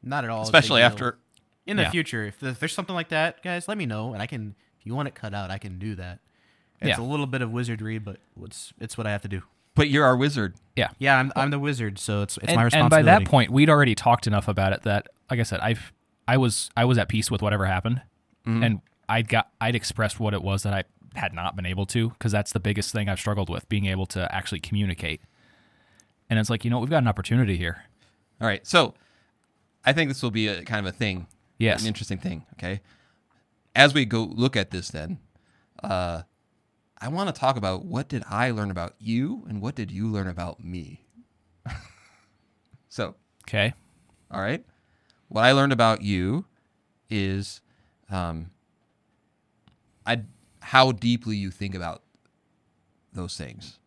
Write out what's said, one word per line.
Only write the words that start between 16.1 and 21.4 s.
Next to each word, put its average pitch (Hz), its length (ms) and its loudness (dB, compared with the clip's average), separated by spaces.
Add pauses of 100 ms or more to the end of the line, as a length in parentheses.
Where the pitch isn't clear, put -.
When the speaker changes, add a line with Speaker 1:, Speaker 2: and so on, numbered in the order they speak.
Speaker 3:
I 123 120 4
was, 123 380 2
I 120 100 4
was 123 120 4
at 101 100 0
peace 107 220 0
with 101 100 -2
whatever 104 260 2
happened, 98 360 0 (440)
Speaker 2:
Mm-hmm. 113 160 0
Speaker 3:
and 110 180 2 (280)
I'd 113 200 0
got, 113 220 0 (100)
I'd 117 140 0
expressed - 460 -4
what 107 120 0
it 98 80 -2
was 98 220 -2
that 101 100 -2
I 98 120 -2 (340)
had 98 160 -4
not 85 220 -6